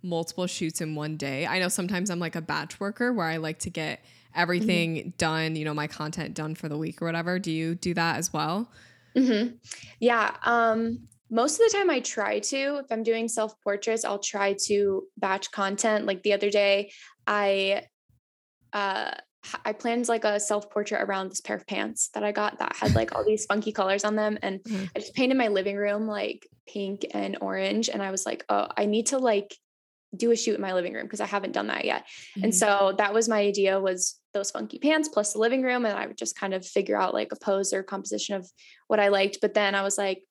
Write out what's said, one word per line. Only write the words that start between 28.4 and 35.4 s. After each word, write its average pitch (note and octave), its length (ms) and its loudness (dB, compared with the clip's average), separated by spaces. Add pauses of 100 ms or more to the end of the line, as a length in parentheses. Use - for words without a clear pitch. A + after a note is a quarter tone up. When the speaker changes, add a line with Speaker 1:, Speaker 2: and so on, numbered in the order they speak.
Speaker 2:
"Oh, - 180 2 (100)
I G#3 80 2
need A3 220 2
to, C4+ 100 0
like, G#3+ 380 2 (600)
do A#3 160 4
a A#3 40 8
shoot A3+ 200 0
in G#3+ 60 -6
my F#3+ 120 -2
living F3+ 200 0
room - 140 -8
'cause G#3 140 -6
I G#3 40 -2
haven't G3 280 -2
done G3+ 140 0
that - 180 -2
yet." - 200 -2 (300)
And G3 100 -2
Speaker 1:
Mm-hmm. A3+ 60 4
Speaker 2:
so G3 460 4
that G3+ 160 2
was A3+ 160 4
my A3 100 2
idea, G3 400 4
was F#3 400 -2 (140)
those G3+ 180 -4
funky - 280 -8
pants D#4 300 2
plus D#4 240 0
the G#3+ 60 -4
living A#3+ 240 4